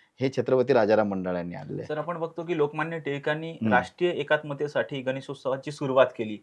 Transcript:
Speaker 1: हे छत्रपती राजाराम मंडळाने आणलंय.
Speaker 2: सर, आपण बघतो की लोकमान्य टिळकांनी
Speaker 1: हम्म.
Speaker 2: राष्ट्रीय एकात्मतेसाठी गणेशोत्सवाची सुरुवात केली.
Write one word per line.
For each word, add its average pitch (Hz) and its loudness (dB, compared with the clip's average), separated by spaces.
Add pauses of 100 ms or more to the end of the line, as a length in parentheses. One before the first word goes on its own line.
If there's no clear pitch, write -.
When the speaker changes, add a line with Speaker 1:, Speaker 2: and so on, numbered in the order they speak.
(200)
Speaker 1:
हे 135 0
छत्रपती 131 4
राजाराम 107 6
मंडळाने 90 -4
आणलंय. - -10
Speaker 2:
सर, 151 -6
आपण 160 -6
बघतो 160 -6
की 170 -4
लोकमान्य 156 0
टिळकांनी 151 -4
Speaker 1:
हम्म. 113 0
Speaker 2:
राष्ट्रीय 127 2
एकात्मतेसाठी 147 -2
गणेशोत्सवाची 135 -6
सुरुवात 131 4 (120)
केली. 107 -6